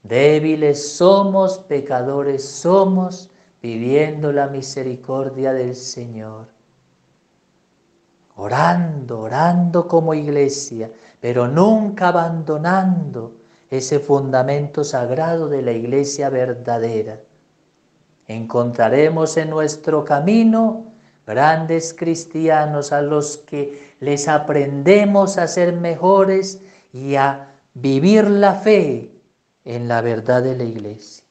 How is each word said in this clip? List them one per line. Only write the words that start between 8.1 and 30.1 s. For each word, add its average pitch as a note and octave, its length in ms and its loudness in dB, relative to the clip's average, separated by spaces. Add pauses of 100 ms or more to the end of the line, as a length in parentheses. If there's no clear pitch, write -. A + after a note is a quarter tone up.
Orando, C#3 840 -2
orando E3+ 680 0
como D#3+ 280 2
iglesia, C#3 760 -2 (300)
pero B2 280 0
nunca G3 600 2
abandonando E3 1300 -2 (340)
ese C3+ 300 -2
fundamento C#3 840 0
sagrado D3 640 -2
de C#3 140 -2
la B2 100 -2
iglesia C3+ 580 -2
verdadera. A#2 880 -4 (1080)
Encontraremos A#2+ 1080 0
en D#3 140 -2
nuestro D#3 540 -2
camino A3 840 2 (400)
grandes D#3+ 680 0
cristianos D#3 1000 0
a D3 100 2
los D3 340 -2
que - 640 -10
les C#3+ 260 -2
aprendemos D#3+ 1120 2
a F3 80 0
ser F3 280 0
mejores F#3+ 880 2 (320)
y C#3 240 -4
a C#3 440 -2 (140)
vivir D3 560 4
la G3+ 240 4
fe F3+ 580 0 (520)
en A#2+ 240 -8
la A#2 120 2
verdad A#2 420 0